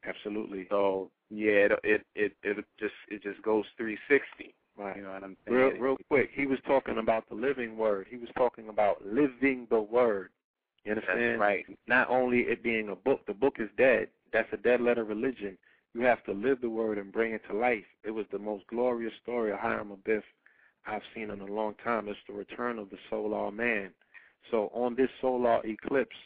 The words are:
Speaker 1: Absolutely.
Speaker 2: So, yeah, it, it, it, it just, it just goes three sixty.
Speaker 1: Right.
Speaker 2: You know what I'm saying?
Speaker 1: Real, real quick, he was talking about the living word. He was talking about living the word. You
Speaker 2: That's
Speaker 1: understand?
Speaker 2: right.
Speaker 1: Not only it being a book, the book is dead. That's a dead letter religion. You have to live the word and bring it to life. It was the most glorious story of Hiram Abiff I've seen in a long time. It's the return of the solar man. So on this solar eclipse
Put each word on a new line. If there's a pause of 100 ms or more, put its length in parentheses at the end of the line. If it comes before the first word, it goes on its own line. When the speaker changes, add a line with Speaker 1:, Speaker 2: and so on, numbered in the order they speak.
Speaker 1:
Absolutely.
Speaker 2:
So, (200)
yeah,
it, (100)
it,
it, (100)
it (140)
just, (140)
it
just
goes (120)
three (100)
sixty. (240)
Speaker 1:
Right.
Speaker 2:
You
know
what
I'm
saying?
Speaker 1:
Real,
real (120)
quick,
he
was
talking
about
the
living
word.
He
was
talking
about
living
the
word. (540)
You
Speaker 2:
That's
Speaker 1:
understand?
Speaker 2:
right. (220)
Speaker 1:
Not
only
it
being
a
book,
the
book
is
dead. (240)
That's
a
dead
letter
religion. (360)
You
have
to
live
the
word
and
bring
it
to
life. (200)
It
was
the
most
glorious (100)
story
of
Hiram
Abiff (640)
I've (120)
seen
in
a
long
time.
It's (100)
the
return
of
the (120)
solar
man. (600)
So
on
this (100)
solar
eclipse